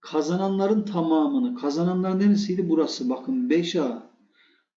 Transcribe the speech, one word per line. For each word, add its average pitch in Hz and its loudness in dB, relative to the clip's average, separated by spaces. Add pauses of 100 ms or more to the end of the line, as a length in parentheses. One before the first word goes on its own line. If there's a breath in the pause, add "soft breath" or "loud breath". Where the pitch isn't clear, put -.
Kazananların 190 0
tamamını. 151 0
Kazananlar 180 0
neresiydi? 196 2
Burası. 151 0
Bakın 127 -2
beş 170 0
A, 127 -4 (640 soft breath)